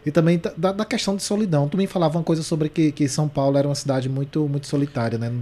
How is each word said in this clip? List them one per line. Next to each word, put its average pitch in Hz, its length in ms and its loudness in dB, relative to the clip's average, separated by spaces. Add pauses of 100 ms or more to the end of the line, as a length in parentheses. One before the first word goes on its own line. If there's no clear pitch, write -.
e 151 60 -2
também 170 260 4
da, 170 180 -4
da, 185 180 0
da 208 120 -4
questão 202 320 -2
de 185 60 -8
solidão. 180 480 0
Tu 180 80 0
me 190 80 2
falava 170 320 0
uma 165 60 0
coisa 160 180 0
sobre 151 260 0
que, 151 240 2
que 147 160 0
São 151 180 0
Paulo 139 300 2
era 139 100 4
uma 143 80 0
cidade 131 360 -2
muito, 139 360 -2
muito 143 200 -4
solitária, 139 500 0
né? 117 260 -4